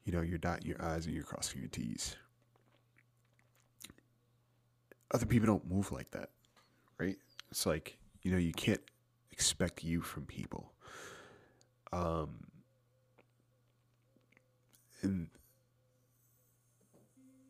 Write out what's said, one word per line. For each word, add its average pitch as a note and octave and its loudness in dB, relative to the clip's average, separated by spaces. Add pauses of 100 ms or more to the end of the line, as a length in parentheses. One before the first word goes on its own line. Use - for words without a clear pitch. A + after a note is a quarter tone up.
you - 0
know, E2+ 2
you're E2+ 0
dotting E2+ 0
your - -4
I's E2 0
and - -2
you're - -4
crossing - -6
your - -6
T's. - -6 (3000)
Other A#2 4
people A2 6
don't G#2 4
move F#2+ 2
like - -8
that, - -8 (680)
right? F#2+ 0 (340)
It's - -2
like, D#2+ 0 (240)
you F#2 2
know, F#2 6
you E2+ 4
can't - 2 (500)
expect - 0
you E2 2
from - -8
people. - -10 (1200)
Um, E2 -2 (2500)
and, F#2+ 2 (2250)